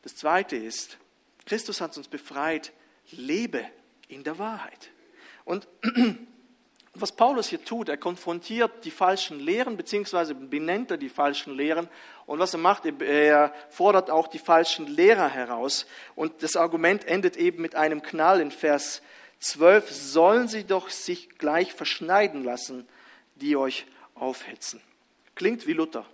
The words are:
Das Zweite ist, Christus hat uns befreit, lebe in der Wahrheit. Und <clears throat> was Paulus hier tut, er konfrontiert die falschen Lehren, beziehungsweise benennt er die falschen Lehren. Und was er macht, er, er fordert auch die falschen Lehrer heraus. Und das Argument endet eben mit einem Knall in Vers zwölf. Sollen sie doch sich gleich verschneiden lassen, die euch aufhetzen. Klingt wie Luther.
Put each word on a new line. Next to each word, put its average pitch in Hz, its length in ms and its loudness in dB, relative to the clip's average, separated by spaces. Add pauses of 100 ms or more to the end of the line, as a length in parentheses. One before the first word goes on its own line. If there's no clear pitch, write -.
Das - 120 -16
Zweite 165 420 0
ist, 113 400 -10 (480)
Christus 214 360 -6
hat 165 160 -10
uns 143 100 -18
befreit, 151 640 -6 (400)
lebe 151 540 -4 (440)
in 135 140 -18
der 151 140 -8
Wahrheit. - 540 -12 (540)
Und 208 220 -6 (140)
<clears throat> - 1120 -2
was - 220 -8
Paulus 247 320 2
hier 165 160 -8
tut, 233 240 -6
er 147 100 -4
konfrontiert 175 880 -4
die - 80 -12
falschen 185 480 0
Lehren, 214 380 -2
beziehungsweise 185 580 -2
benennt 156 560 -4
er 170 60 -4
die 139 120 -8
falschen 143 460 -2
Lehren. 160 320 -2 (380)
Und 147 140 -8
was 180 140 0
er 170 60 -6
macht, 180 260 2
er, 143 160 -6
er 147 520 4 (160)
fordert 185 420 2
auch 160 160 2
die - 120 -12
falschen 165 480 2
Lehrer 170 420 6
heraus. 123 560 -4 (300)
Und 160 280 -6
das 160 140 0
Argument 170 480 2
endet 180 320 0
eben 170 240 0
mit 165 140 -6
einem 156 260 0
Knall 170 400 4
in 143 100 -2
Vers 143 500 -2 (380)
zwölf. 190 500 6
Sollen 160 600 4
sie 214 160 -6
doch 185 240 -2
sich - 480 -8
gleich 156 360 -2
verschneiden 160 680 -2
lassen, 123 440 -8 (480)
die 147 200 -2
euch 135 300 -4 (300)
aufhetzen. - 680 -10 (540)
Klingt 226 300 -2
wie 156 80 -2
Luther. 156 400 -4